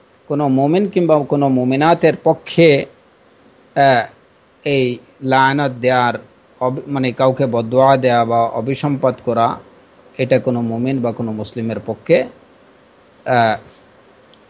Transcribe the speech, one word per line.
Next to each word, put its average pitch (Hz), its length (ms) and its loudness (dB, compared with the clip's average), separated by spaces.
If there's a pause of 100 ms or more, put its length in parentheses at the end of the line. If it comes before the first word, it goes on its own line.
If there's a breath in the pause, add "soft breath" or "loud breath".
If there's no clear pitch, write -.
(280)
কোনো 147 200 -2
মুমিন 147 400 2
কিংবা 156 400 0
কোনো 143 200 0
মুমিনাতের 139 680 2 (100)
পক্ষে, 160 600 2 (920)
আহ, 131 300 4 (580)
এই 131 340 -2 (240)
লায়নাত 135 500 2
দেওয়ার, 123 420 0 (460)
অবি-, 131 260 -4
মানে, 131 260 -4
কাউকে 135 340 0
বদদোয়া 120 500 2
দেয়া 120 280 2
বা 117 200 0
অবিসম্পাদ 131 680 -2 (100)
করা, 117 360 -2 (580)
এটা 127 200 2
কোনো 120 220 -4
মুমিন 120 420 -4
বা 117 100 -2
কোনো 113 200 -8
মুসলিমের 107 440 -8 (100)
পক্ষে, 165 380 -2 (1000)
আহ, 117 320 0 (920 soft breath)